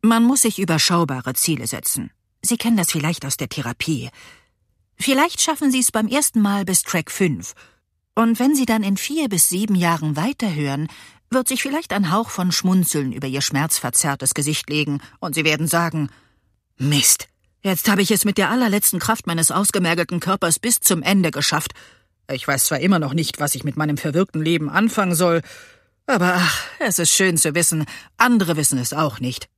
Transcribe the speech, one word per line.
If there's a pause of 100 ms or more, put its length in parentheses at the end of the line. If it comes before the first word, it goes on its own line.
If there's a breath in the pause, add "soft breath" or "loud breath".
Man
muss
sich
überschaubare
Ziele
setzen. (300)
Sie
kennen
das
vielleicht
aus
der
Therapie. (920 loud breath)
Vielleicht
schaffen
Sie
es
beim
ersten
Mal
bis
Track
fünf. (640 soft breath)
Und
wenn
Sie
dann
in
vier
bis
sieben
Jahren
weiterhören, (400 loud breath)
wird
sich
vielleicht
ein
Hauch
von
Schmunzeln
über
Ihr
schmerzverzerrtes
Gesicht
legen (220 loud breath)
und
Sie
werden
sagen, (680 soft breath)
„Mist, (340)
jetzt
habe
ich
es
mit
der
allerletzten
Kraft
meines
ausgemergelten
Körpers
bis
zum
Ende
geschafft. (540 loud breath)
Ich
weiß
zwar
immer
noch
nicht,
was
ich
mit
meinem
verwirkten
Leben
anfangen
soll, (640 loud breath)
aber
ach, (140)
es
ist
schön
zu
wissen, (320 loud breath)
andere
wissen
es
auch
nicht.“ (100)